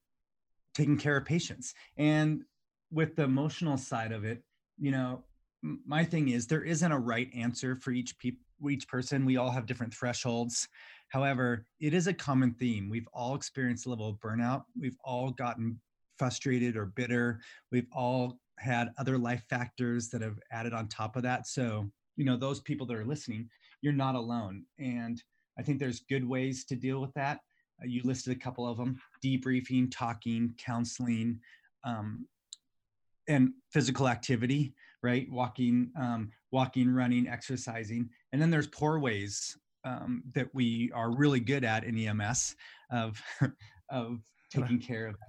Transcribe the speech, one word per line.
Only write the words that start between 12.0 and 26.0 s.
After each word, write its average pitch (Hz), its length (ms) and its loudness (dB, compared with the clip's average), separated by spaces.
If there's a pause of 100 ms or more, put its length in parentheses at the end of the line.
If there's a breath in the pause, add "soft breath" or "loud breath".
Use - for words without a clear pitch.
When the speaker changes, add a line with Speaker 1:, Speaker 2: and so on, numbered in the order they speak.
Speaker 1:
a 196 60 2
common 131 400 4
theme. 110 360 -2
We've 117 240 -4
all 127 220 -4
experienced 127 500 -4
a 131 40 -4
level 110 200 -4
of 104 100 -6
burnout. 120 440 0 (140)
We've 135 280 -4
all 127 260 -2
gotten 117 480 -4 (380)
frustrated 123 580 0
or 104 120 -2
bitter. 120 520 0 (320 loud breath)
We've 123 220 2
all 123 460 0 (180)
had 120 400 0
other 131 200 0
life 120 320 0
factors 120 600 -2
that 117 120 -4
have 107 180 -6 (120)
added 117 220 -4
on 113 140 -4
top 110 280 -6
of 127 80 0
that. 123 240 0
So, 107 420 -2 (260)
you 147 100 0
know, 127 100 4
those 135 260 -2
people 139 260 -4
that 117 100 -4
are 107 80 -6
listening, 117 420 -6 (340 soft breath)
you're 147 120 2
not 135 220 2
alone. 113 480 -4 (160)
And 120 420 -4 (380)
I - 20 -6
think 139 180 0
there's 131 200 -2
good 131 280 -2